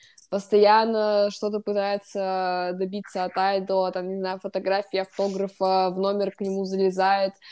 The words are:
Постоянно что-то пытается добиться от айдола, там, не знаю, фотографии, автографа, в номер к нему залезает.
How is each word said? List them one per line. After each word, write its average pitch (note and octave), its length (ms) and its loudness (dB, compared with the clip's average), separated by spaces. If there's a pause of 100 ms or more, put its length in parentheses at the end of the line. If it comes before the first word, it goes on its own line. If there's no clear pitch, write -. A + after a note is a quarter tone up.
(300)
Постоянно G#3 1000 4
что-то G#3 280 -4
пытается F#3+ 1160 -2
добиться F#3+ 500 -6
от F3+ 120 -6
айдола, F#3+ 540 0
там, F#3 180 -6
не F#3+ 100 -6
знаю, F#3 200 -4
фотографии, G3 600 -2
автографа, F#3+ 920 0
в F#3 80 -6
номер G3 320 0
к - 100 -12
нему G3 240 -2
залезает. F#3+ 680 2 (180)